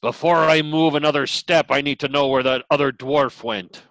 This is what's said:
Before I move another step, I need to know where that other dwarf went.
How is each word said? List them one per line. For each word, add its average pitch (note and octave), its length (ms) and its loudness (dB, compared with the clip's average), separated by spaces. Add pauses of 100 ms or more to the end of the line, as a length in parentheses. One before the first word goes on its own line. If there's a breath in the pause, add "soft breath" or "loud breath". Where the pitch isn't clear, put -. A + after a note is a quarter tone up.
Before D#3+ 420 0
I D#3+ 180 4
move D#3 340 0
another D3 320 0
step, - 440 -2
I C#3 100 0
need C#3+ 200 -4
to C#3+ 60 -6
know C#3 200 0
where C3+ 160 0
that C3 260 -2
other C#3+ 220 0
dwarf C3+ 520 -2
went. G2+ 480 -8